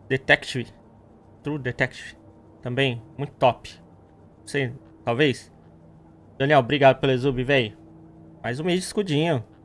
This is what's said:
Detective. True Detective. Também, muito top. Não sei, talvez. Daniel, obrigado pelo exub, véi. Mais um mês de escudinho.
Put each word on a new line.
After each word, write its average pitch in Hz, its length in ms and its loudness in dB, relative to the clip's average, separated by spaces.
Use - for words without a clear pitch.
Detective. - 640 -2
True 147 160 -6
Detective. - 580 -6
Também, 123 360 0
muito 143 180 -8
top. - 360 0
Não - 80 -20
sei, 131 260 -4
talvez. 120 480 0
Daniel, 139 220 4
obrigado 131 380 4
pelo 135 140 2
exub, 127 300 -2
véi. 123 340 0
Mais 120 160 -6
um 156 40 -6
mês 180 160 0
de 185 80 -8
escudinho. 156 560 -2